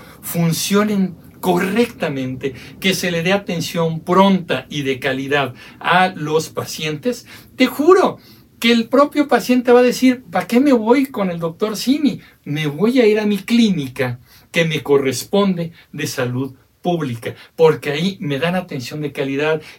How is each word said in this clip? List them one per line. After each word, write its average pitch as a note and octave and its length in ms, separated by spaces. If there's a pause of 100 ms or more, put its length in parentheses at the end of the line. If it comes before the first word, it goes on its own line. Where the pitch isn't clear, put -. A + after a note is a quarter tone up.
(220)
funcionen F#3+ 960 (240)
correctamente, E3+ 1120 (260)
que F#3 140
se F3+ 160
le E3+ 120
dé F#3 120
atención E3 680
pronta F3+ 680
y D3 100
de C3 180
calidad C3+ 540 (260)
a F3+ 300
los D#3+ 400
pacientes, D#3 760 (300)
te B3+ 100
juro E4+ 500 (420)
que A#3 140
el A#3 160
propio C#4+ 400
paciente B3 420
va A#3+ 100
a - 20
decir, B3 480
"¿Pa F3+ 160
qué A#3 140
me C#4+ 120
voy A#3+ 320
con G3 240
el E3+ 100
doctor E3+ 380
Simi? B3+ 440 (220)
Me D3 260
voy G#3+ 320
a A3 60
ir G#3+ 140
a G#3 60
mi G#3 100
clínica D3+ 840 (320)
que E3 140
me D#3 180
corresponde E3 880 (200)
de D3+ 140
salud C3 480 (260)
pública, C3+ 540 (220)
porque D3+ 340
ahí E3+ 300
me C#3+ 180
dan E3+ 160
atención D3+ 480
de C#3+ 100
calidad D3 480 (180)